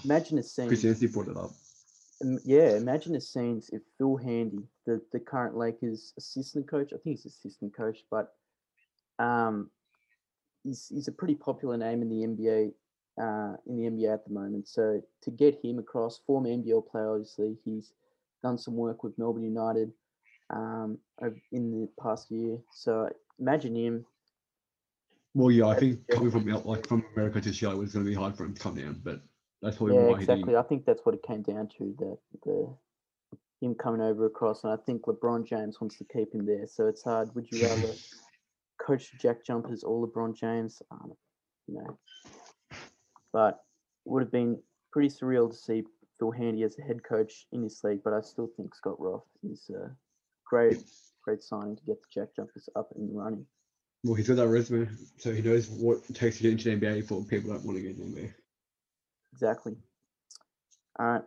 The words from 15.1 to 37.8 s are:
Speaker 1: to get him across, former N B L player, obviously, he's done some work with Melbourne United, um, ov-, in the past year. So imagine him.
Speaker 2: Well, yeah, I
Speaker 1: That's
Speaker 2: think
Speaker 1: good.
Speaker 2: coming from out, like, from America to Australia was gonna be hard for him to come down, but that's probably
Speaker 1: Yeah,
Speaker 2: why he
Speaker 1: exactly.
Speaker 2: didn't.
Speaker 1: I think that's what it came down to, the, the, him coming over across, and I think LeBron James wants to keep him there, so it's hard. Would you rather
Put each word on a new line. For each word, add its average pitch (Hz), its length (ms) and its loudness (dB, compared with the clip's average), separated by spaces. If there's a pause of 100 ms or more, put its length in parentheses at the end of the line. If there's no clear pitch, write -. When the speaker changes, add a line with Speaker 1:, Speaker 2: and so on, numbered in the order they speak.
Speaker 1:
to 120 100 -8
get 143 320 4
him 120 160 -4
across, 117 480 -4
former 135 220 2
N 120 140 -2
B 113 80 0
L 113 100 6
player, 110 300 -2
obviously, 107 520 -4
he's 110 300 -8 (500)
done 123 140 0
some 120 180 -8
work 117 280 -4
with 107 140 -8
Melbourne 113 260 -2
United, 113 480 0 (580)
um, 110 480 -6 (240)
ov-, 113 180 -6 (120)
in 120 200 -2
the 110 160 -4 (140)
past 113 280 -4
year. 113 280 -4 (160)
So 110 360 0 (300)
imagine 131 360 0
him. 117 300 -2 (1300)
Speaker 2:
Well, 127 160 6
yeah, 117 180 8
I - 60 6
Speaker 1:
That's 123 60 2
Speaker 2:
think 127 280 2
Speaker 1:
good. 120 100 2
Speaker 2:
coming 117 140 4
from 107 220 2
out, 107 120 -2
like, 110 220 -2
from 113 180 2 (100)
America 107 240 0
to 104 100 -2
Australia 98 300 -2
was 101 140 -4
gonna 104 120 0
be 101 80 0
hard 98 220 -2
for 87 80 -8
him - 100 -6
to - 80 -14
come 87 140 -4
down, 71 280 -8
but 78 180 -8 (400)
that's 104 160 -4
probably 110 180 4
Speaker 1:
Yeah, 123 120 8
Speaker 2:
why 120 100 6
he 98 60 -4
Speaker 1:
exactly. 98 220 4
Speaker 2:
didn't. 120 120 4
Speaker 1:
I 123 60 6
think 135 220 -2
that's 117 200 4
what 117 100 4
it - 80 -10
came 107 180 -6
down 104 360 -4
to, 101 220 -6
the, - 180 -6 (260)
the, 98 320 -2 (840)
him 120 140 -2
coming 113 260 0
over 110 240 2
across, 110 400 0
and 110 80 -2
I - 20 -2
think 113 280 -4
LeBron 117 420 0
James 107 340 -4
wants 107 200 -8
to 101 60 -12
keep 110 280 -4
him 104 120 -4
there, 104 220 0
so 110 200 0
it's 107 160 -2
hard. 117 320 0
Would 120 140 -8
you 117 140 0
rather 110 300 2 (440)